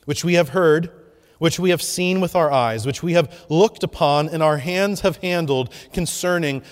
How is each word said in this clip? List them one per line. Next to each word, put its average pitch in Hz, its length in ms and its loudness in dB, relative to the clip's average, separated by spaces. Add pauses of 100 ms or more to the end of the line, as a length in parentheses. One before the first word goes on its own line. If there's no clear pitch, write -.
which - 180 -6
we 170 120 2
have 170 140 2
heard, 170 420 2 (460)
which 160 220 -2
we 185 100 0
have 170 120 0
seen 180 400 -2
with 175 120 -4
our 165 160 2
eyes, 117 360 0
which 131 180 -6
we 175 80 -2
have 165 380 0
looked 196 340 2
upon 151 460 0
and 165 120 -4
our 151 160 2
hands 180 440 -2
have 190 160 0
handled 151 520 -2 (220)
concerning 165 800 -2